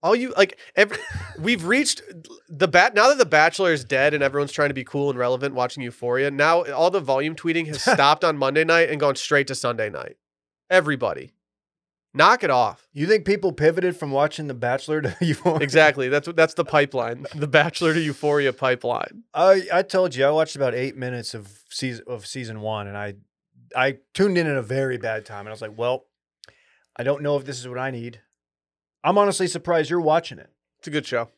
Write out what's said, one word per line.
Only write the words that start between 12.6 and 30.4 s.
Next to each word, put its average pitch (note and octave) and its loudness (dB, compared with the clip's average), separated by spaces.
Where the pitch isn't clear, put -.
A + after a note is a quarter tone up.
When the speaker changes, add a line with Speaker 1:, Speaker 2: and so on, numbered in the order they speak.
Speaker 2:
You D3 -4
think G3+ 2
people F#3+ 0
pivoted E3+ 2
from D3+ -8
watching D3 0
The C3+ -8
Bachelor C3 -4
to - -4
<laughs> - -
Euphoria? D#3+ 0
Speaker 1:
Exactly. C#3+ 4
That's C#3+ 0
what, E3+ -6
that's D#3+ 4
the E3+ -2
pipeline. C3+ -2
<laughs> - -20
The D3+ -6
Bachelor D#3+ 2
to E3 0
Euphoria D3 0
pipeline. B2 -4
Speaker 2:
I, F#3+ 6
I - 2
told F3 0
you, C3 2
I C#3 4
watched D#3 0
about C3 0
eight C3 -4
minutes B2 -10
of G#2 -18
season, B2 -8
of A2+ -10
season A2+ -12
one, G#2+ -6
and G2+ -12
I, G#2 -10
I C3 0
tuned F#3+ 2
in E3 0
at C#3+ -2
a B2+ -4
very B2+ -4
bad A2 -6
time, G#2 -16
and G#2 -16
I G#2+ -14
was A2 -16
like, A2 -12
"Well, B2 -2
I A#2+ -8
don't C#3+ -2
know D3 0
if C3+ -4
this C3+ -10
is B2 -14
what B2 -10
I C3 -6
need." A#2 -12
I'm F3+ 4
honestly G3 2
surprised E3 -2
you're F3 0
watching D#3+ 0
it. - -20